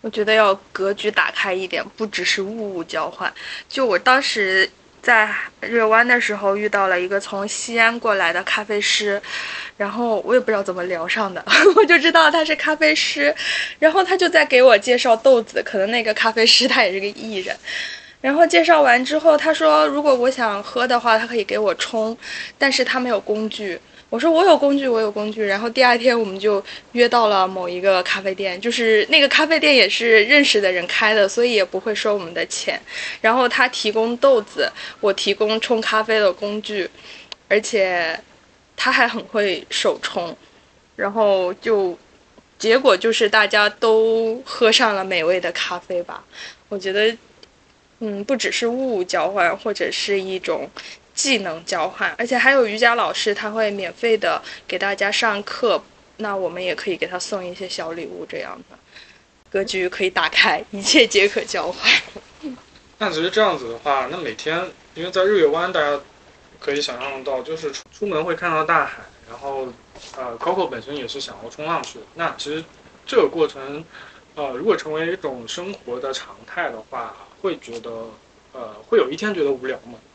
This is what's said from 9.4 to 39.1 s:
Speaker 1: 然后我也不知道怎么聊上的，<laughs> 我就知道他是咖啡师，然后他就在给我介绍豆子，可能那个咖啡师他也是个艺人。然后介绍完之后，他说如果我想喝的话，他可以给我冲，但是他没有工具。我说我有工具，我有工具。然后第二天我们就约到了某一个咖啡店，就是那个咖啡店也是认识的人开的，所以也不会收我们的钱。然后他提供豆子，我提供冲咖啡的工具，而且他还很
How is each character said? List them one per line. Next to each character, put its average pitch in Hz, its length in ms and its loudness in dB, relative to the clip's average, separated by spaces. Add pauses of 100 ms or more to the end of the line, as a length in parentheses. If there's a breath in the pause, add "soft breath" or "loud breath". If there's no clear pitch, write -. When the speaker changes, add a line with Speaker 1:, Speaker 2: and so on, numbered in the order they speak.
Speaker 1:
然 202 140 -4
后 226 340 -2
我 220 100 2
也 254 60 6
不 - 60 -6
知 220 60 0
道 202 100 0
怎 196 120 -4
么 180 100 -6
聊 175 220 -6
上 196 260 -2
的， 170 120 -8 (140)
<laughs> 359 180 8
我 440 80 8
就 339 140 6
知 311 120 4
道 320 200 6
他 320 140 2
是 311 120 -2
咖 302 180 -2
啡 311 200 2
师， 294 400 0 (460 loud breath)
然 311 120 6
后 381 100 2
他 370 140 0
就 370 120 2
在 311 180 4
给 254 160 6
我 247 160 8
介 247 180 2
绍 247 180 4
豆 240 280 4
子， - 200 -6
可 - 160 -6
能 196 120 0
那 233 120 0
个 220 120 0
咖 226 180 2
啡 226 140 4
师 240 200 4
他 247 180 2
也 185 80 0
是 190 60 -4
个 196 80 -6
艺 208 300 -8
人。 185 200 -6 (640 loud breath)
然 269 120 0
后 330 140 6
介 339 180 4
绍 311 180 6
完 254 220 4
之 285 140 0
后， 311 180 6
他 311 160 2
说 311 360 4
如 285 120 -2
果 294 140 4
我 247 160 2
想 214 320 -2
喝 240 240 -2
的 247 120 2
话， 233 200 2
他 226 80 -2
可 240 80 -10
以 226 80 0
给 202 160 -2
我 202 160 2
冲， 226 420 -4 (400 loud breath)
但 269 140 2
是 262 140 2
他 254 160 -2
没 247 80 -2
有 220 120 0
工 214 280 -4
具。 208 280 -8 (320 loud breath)
我 - 80 -4
说 285 140 2
我 330 140 6
有 349 120 8
工 277 220 2
具， 277 80 -2
我 226 140 0
有 214 100 0
工 214 220 -6
具。 214 120 -4
然 196 140 0
后 226 100 -4
第 247 140 0
二 247 160 4
天 240 180 2
我 226 80 0
们 190 140 -8
就 196 240 0 (300 loud breath)
约 240 160 4
到 233 180 4
了 190 220 2
某 185 200 -6
一 180 120 -6
个 190 240 2
咖 190 160 -4
啡 190 120 -4
店， 190 280 -6
就 226 100 -4
是 220 360 2
那 302 140 4
个 277 60 6
咖 302 180 4
啡 311 140 2
店 294 160 4
也 214 140 6
是 226 380 4
认 285 180 6
识 220 160 2
的 190 100 2
人 180 160 -2
开 214 280 0
的， 202 140 4
所 233 160 0
以 247 80 2
也 202 120 2
不 190 160 -6
会 214 120 -6
收 208 220 -2
我 208 60 -4
们 170 120 -12
的 185 140 -6
钱。 - 340 -6 (420 loud breath)
然 226 120 4
后 247 140 2
他 247 180 2
提 254 240 -4
供 226 280 0
豆 269 220 6
子， 147 300 -4 (300 loud breath)
我 202 120 2
提 196 220 -2
供 220 260 0
冲 226 200 0
咖 220 200 0
啡 220 200 0
的 196 120 4
工 208 300 -6
具， 208 260 -6 (600 loud breath)
而 208 120 4
且 185 560 -2 (600)
他 - 160 0
还 247 160 4
很 233 160 -6